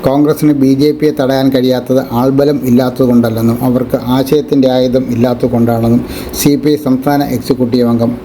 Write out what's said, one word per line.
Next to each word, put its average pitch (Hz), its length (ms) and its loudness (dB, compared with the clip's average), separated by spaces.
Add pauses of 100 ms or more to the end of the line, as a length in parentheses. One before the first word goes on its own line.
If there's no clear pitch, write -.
കോൺഗ്രസിന് 147 560 2
ബി 135 80 2 (100)
ജെ 147 80 2 (120)
പിയെ 151 200 0
തടയാൻ 135 340 0
കഴിയാത്തത് 127 460 0 (200)
ആൾബലം 135 380 2 (120)
ഇല്ലാത്തതുകൊണ്ടല്ലെന്നും 120 880 2 (100)
അവർക്ക് 123 300 -2 (180)
ആശയത്തിന്റെ 135 600 0
ആയുധം 127 280 0 (100)
ഇല്ലാത്തതുകൊണ്ടാണെന്നും 120 880 0 (380)
സി 143 120 2 (100)
പി 147 120 0
ഐ 143 40 0 (100)
സംസ്ഥാന 143 360 0 (120)
എക്സിക്യൂട്ടീവ് 120 560 -2
അംഗം 117 200 0 (140)